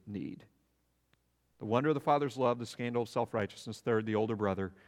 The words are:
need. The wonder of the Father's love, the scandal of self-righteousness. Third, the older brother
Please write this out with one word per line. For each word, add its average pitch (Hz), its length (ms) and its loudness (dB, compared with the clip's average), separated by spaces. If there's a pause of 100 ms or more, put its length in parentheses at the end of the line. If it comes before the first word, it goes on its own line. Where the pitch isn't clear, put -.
need. 95 380 -8 (1120)
The - 60 -8
wonder 120 240 2
of 156 60 4
the 143 60 0
Father's 143 360 2
love, 123 220 2
the 117 80 -6
scandal 120 360 -4
of 110 60 -4
self-righteousness. 113 720 -4
Third, 113 240 2
the 110 120 0
older 110 200 2
brother 95 380 0 (120)